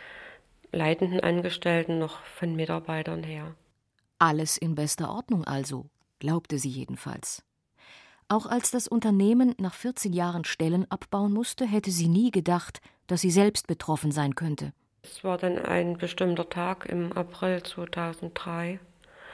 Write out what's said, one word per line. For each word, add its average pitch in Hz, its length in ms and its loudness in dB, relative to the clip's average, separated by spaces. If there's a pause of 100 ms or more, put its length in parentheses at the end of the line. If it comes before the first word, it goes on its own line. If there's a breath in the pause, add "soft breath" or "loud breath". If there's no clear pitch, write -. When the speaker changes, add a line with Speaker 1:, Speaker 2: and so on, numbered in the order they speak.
(720 loud breath)
Speaker 1:
leitenden 165 480 2
Angestellten 170 800 2
noch 160 260 -4
von 170 320 -4
Mitarbeitern 165 680 -4
her. 156 320 -10 (640)
Speaker 2:
Alles 156 400 4
in 165 160 0
bester 151 360 -2
Ordnung 220 340 -2
also, 139 420 -4 (320)
glaubte 156 400 -2
sie 131 120 -2
jedenfalls. - 760 -8 (840 loud breath)
Auch 214 180 2
als 240 240 0
das 247 180 0
Unternehmen 226 720 6
nach 190 160 -2
vierzehn 240 380 -4
Jahren 175 320 0
Stellen 170 460 2
abbauen 202 420 0
musste, 240 320 -2
hätte 202 260 0
sie 170 180 2
nie 214 220 6
gedacht, 175 500 0 (260 soft breath)
dass 180 140 0
sie 185 100 4
selbst 202 380 4
betroffen 156 440 0
sein 143 220 0
könnte. 147 380 -4 (300)
Speaker 1:
Es - 200 -18
war 185 160 -2
dann 180 200 0
ein 175 380 0
bestimmter 175 540 0
Tag 180 360 -4
im 175 260 -2
April 175 500 -2
zweitausenddrei, 170 1200 -6 (540 loud breath)